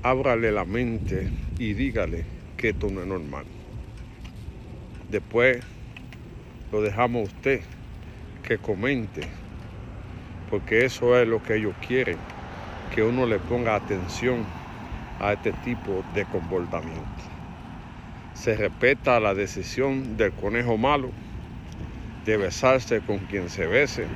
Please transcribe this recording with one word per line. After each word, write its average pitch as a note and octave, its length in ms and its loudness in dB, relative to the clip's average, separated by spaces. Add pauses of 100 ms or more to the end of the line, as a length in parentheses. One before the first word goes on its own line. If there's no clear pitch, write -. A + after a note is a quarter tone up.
ábrale B2+ 480 4
la G2+ 120 2
mente G2+ 640 0 (280)
y A2 140 0
dígale G2 520 0 (320)
que A#2 120 2
esto F#2+ 220 0
no F#2+ 100 -2
es F2+ 80 -4
normal. D2 360 -4 (1700)
Después A#2+ 540 4 (1040)
lo G#2+ 100 2
dejamos A2+ 420 2
a F#2+ 100 -4
usted C3+ 280 2 (880)
que A2 120 2
comente, A2+ 640 -2 (1300)
porque A2 340 4
eso B2 360 6
es A#2 60 8
lo A2+ 160 2
que G#2+ 140 2
ellos G#2 180 0 (100)
quieren, B2 320 2 (800)
que A2 80 4
uno A#2+ 240 4
le G#2 140 4
ponga A#2 340 2
atención G#2 720 0 (720)
a G2+ 140 2
este G#2 200 0 (120)
tipo G#2 400 -2 (100)
de G2 120 2
comportamiento. E2 760 -2 (1300)
Se A2 200 2
respeta A#2+ 640 4
la G#2 160 6
decisión A#2 840 0
del G#2+ 140 4
Conejo A#2 460 2
Malo B2+ 340 4 (1120)
de G#2+ 120 4
besarse A#2 640 4
con G2+ 180 0
quien F2+ 320 -2
se F2 160 0
bese A2+ 500 4